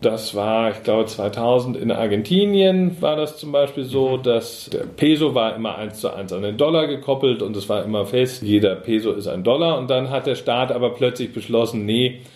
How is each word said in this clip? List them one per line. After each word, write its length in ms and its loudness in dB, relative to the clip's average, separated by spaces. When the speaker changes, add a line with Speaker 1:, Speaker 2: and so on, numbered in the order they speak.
Speaker 1:
Das 340 -2
war, 360 0
ich 120 -10
glaube, 220 2
zweitausend 720 0
in 140 -2
Argentinien 1080 2
war 160 0
das 220 -4
zum 160 -8
Beispiel 320 0
so, 320 0
Speaker 2:
Mhm. 60 -10
Speaker 1:
dass 500 0
der 60 -2
Peso 540 2
war 220 0
immer 220 -6
eins 240 -10
zu 120 -2
eins 200 -8
an 80 -4
den 160 -4
Dollar 300 2
gekoppelt 540 0
und 140 -4
es 140 -6
war 160 0
immer 200 -2
fest, 360 0
jeder 340 4
Peso 380 0
ist 140 -6
ein 160 -4
Dollar. 340 2
Und 120 -4
dann 200 0
hat 160 -4
der 100 -2
Staat 380 0
aber 160 0
plötzlich 420 -2
beschlossen, 540 -2
„Nee, 340 0